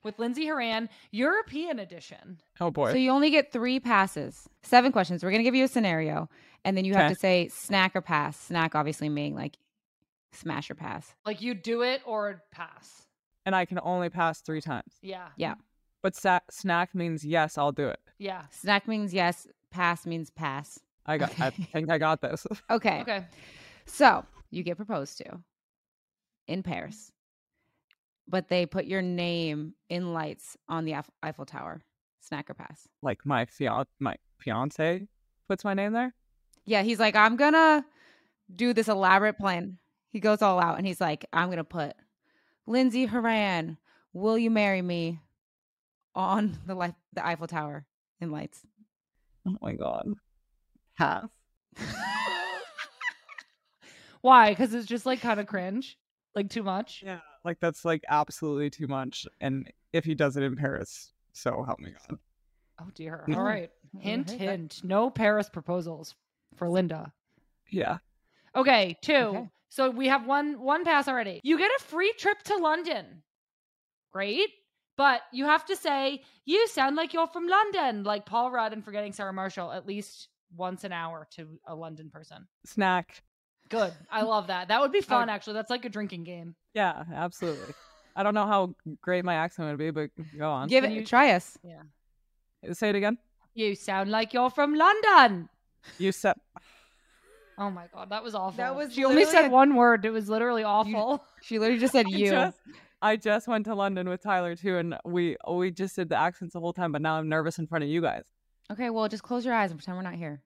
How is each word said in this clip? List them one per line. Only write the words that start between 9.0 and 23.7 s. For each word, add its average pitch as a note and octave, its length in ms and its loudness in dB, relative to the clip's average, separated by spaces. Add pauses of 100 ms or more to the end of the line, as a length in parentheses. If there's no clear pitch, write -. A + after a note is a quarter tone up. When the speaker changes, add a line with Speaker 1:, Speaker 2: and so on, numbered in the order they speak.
Speaker 3:
meaning, D3 280 -4
like, C#3+ 220 -10 (760)
smash - 380 -8
or C#3+ 40 -10
pass. - 400 -12 (100)
Speaker 1:
Like, G#3+ 160 -8
you A#3+ 140 -4
do A3+ 280 -4
it B3+ 220 -2
or G#3 460 -6
pass. - 560 -20 (380)
Speaker 2:
And F#3+ 100 0
I F#3 100 2
can F3+ 160 -6
only F3+ 300 -2
pass E3 300 0
three D#3 200 -6
times. - 420 -10
Speaker 1:
Yeah. F#3 340 -14
Speaker 3:
Yeah. - 180 -4 (480)
Speaker 2:
But F#3+ 140 -2
sa-, F#3 240 2 (100)
snack F3 460 -2
means E3 280 -4
yes, D#3 340 0
I'll D3 140 2
do C#3+ 140 -2
it. - 140 -6 (180)
Speaker 1:
Yeah. F#3 320 -10
Speaker 3:
Snack G3+ 380 0
means G#3 260 -2
yes. F3 320 0 (240)
Pass F3 340 0
means E3 260 -8
pass. D3 500 -10 (240)
Speaker 2:
I D#3 140 -2
got, C#3+ 220 -4
I C3 80 0
Speaker 3:
Okay. F3 140 -6 (100)
Speaker 2:
think D#3+ 180 -4
I D#3+ 80 2
got D#3 220 0
this. - 240 -6 (140)
<laughs> - 120 -10
Speaker 3:
Okay. A3 320 0
Speaker 1:
Okay. G3 220 -4 (640)